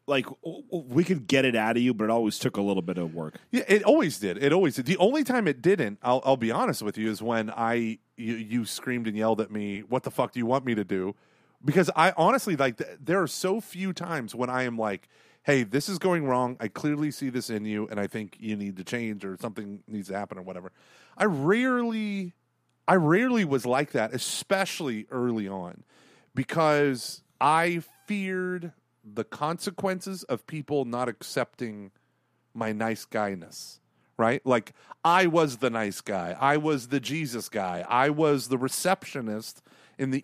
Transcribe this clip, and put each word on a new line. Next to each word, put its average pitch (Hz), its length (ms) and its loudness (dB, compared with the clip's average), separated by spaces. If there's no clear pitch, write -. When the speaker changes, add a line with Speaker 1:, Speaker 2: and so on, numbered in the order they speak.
Speaker 1:
Like, 135 180 2
w-, - 460 -10
w-, 165 180 -6
we 135 160 4
could 160 220 0
get 135 180 6
it 123 100 4
out 113 220 2
of 120 60 4
you, 127 120 4
but 107 100 0
it 107 60 2
always 113 280 2
took - 180 -2
a 101 60 0
little 98 200 2
bit 85 140 -4
of 82 180 -4
work. 80 200 -8
Speaker 2:
Yeah, 254 180 0
it 214 140 6
always 208 360 4
did. 98 240 -2
It 139 100 4
always 175 240 4
did. 123 100 -4
The 165 100 2
only 262 280 4
time 247 220 0
it 127 140 0
didn't, 139 420 2
I'll, 123 220 2
I'll 135 140 4
be 113 120 0
honest 110 320 0
with 104 140 -4
you, 110 140 -2
is 104 120 -6
when 113 280 -2
I, 113 480 -2
you, 117 180 -4
you 113 300 -2
screamed 120 420 -6
and 107 80 -4
yelled 110 280 2
at 98 80 -4
me, 104 300 -6
"What 123 220 -4
the 127 80 -8
fuck 123 220 -2
do 127 80 -8
you 117 60 0
want 127 180 2
me 123 100 0
to 104 100 0
do?" 95 300 -2
Because 147 320 4
I 180 220 4
honestly, 190 400 4
like, 131 220 2
th-, 90 200 -8
there 160 240 0
are 160 40 0
so 190 340 -2
few 185 320 -6
times 160 420 -6
when 123 160 -2
I 127 120 0
am 120 160 -4
like, 104 300 -4
"Hey, 139 220 4
this 123 240 -2
is 190 100 -4
going 175 260 2
wrong. 127 340 2
I 113 100 -6
clearly 151 420 -2
see 135 180 -6
this 123 220 -4
in 107 160 -4
you, 107 220 -2
and 107 120 -6
I 101 60 -2
think 107 340 -8
you 107 160 -4
need 101 220 -8
to 92 60 -10
change 110 400 -6
or 95 120 -8
something 101 500 -10
needs 104 220 -10
to 95 80 -6
happen 98 220 -8
or 92 40 -14
whatever." 90 300 -12
I 190 100 2
rarely, 214 1080 0
I 175 60 8
rarely 196 500 6
was 135 220 0
like 131 260 2
that, 113 220 0
especially 147 960 -2
early 120 360 -2
on, 92 380 -10
because 147 880 2
I 165 420 4
feared 185 640 -6
the 107 200 -6
consequences 185 1000 -6
of - 220 -6
people 143 400 -2
not 120 220 -2
accepting 107 840 -6
my 110 180 -2
nice 110 320 -2
guyness, - 760 -6
right? 120 300 2
Like, 123 260 2
I 175 220 6
was 156 320 2
the 127 120 2
nice 110 300 -2
guy. 90 400 -4
I 143 160 4
was 151 320 -2
the 135 120 0
Jesus 123 500 -6
guy. 92 380 -4
I 127 220 4
was 147 380 2
the 131 100 0
receptionist 123 1040 -4
in 135 120 0
the 135 140 0